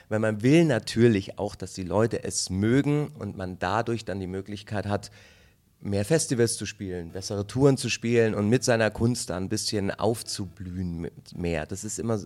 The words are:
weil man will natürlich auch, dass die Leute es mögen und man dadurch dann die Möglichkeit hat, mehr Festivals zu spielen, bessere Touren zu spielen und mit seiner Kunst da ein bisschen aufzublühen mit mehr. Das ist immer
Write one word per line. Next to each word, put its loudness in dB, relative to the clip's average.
weil 0
man 0
will 8
natürlich 4
auch, -4
dass -12
die -8
Leute 0
es -4
mögen 2
und -8
man -8
dadurch -2
dann -6
die -6
Möglichkeit -6
hat, -2
mehr -2
Festivals 2
zu -8
spielen, -8
bessere -6
Touren 4
zu -2
spielen 2
und 2
mit 4
seiner 4
Kunst 0
da -4
ein -4
bisschen -2
aufzublühen -4
mit -12
mehr. -2
Das -10
ist -8
immer -2